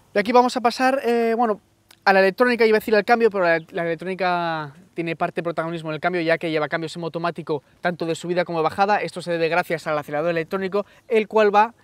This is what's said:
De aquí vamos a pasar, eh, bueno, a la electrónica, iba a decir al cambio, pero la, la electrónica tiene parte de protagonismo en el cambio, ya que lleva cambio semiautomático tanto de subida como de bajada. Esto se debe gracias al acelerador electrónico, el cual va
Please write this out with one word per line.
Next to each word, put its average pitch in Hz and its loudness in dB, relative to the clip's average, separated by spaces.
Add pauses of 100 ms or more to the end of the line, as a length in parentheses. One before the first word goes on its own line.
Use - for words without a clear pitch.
(120)
De 208 0
aquí 208 0
vamos 247 4
a 240 -4
pasar, 254 0
eh, 233 2
bueno, 226 0 (420)
a 196 4
la 196 6
electrónica, 226 4
iba 214 6
a - 0
decir 214 0
al 208 4
cambio, 233 4
pero 190 -2
la, 165 2
la 180 -4
electrónica 170 -4 (220)
tiene 170 -4
parte 175 -4
de - -4
protagonismo 165 -6
en - -6
el 151 -8
cambio, 180 -2
ya 160 2
que 170 -4
lleva 151 -2
cambio 165 -6
semiautomático 165 -6 (180)
tanto 180 -4
de 160 -2
subida 175 -2
como 170 -6
de 160 2
bajada. 196 2
Esto 165 -10
se 175 -8
debe 165 0
gracias 170 -2
al 156 -2
acelerador 147 -4
electrónico, 190 -4 (200)
el 220 0
cual 208 2
va 220 2